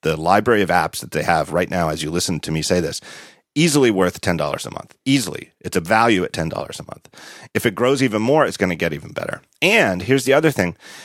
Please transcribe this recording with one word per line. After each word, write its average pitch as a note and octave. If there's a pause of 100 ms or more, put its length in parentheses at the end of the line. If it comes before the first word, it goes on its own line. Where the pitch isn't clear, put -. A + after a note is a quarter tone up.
the D#2
library G2+
of F2
apps E2
that -
they D2
have D#2+
right F2
now, E2+
as D#2
you D#2
listen F2
to D#2+
me D#2
say F2+
this, E2 (560)
easily C#3+
worth F#2
ten F2
dollars D2
a -
month. -
Easily. -
It's -
a F#2
value G#2+
at -
ten D#2+
dollars -
a -
month. - (460)
If A2+
it G#2
grows B2+
even G#2+
more, C#3
it's F2+
gonna F2+
get D#2+
even -
better. - (180)
And D3
here's B2
the C3
other D#3
thing. F2 (280)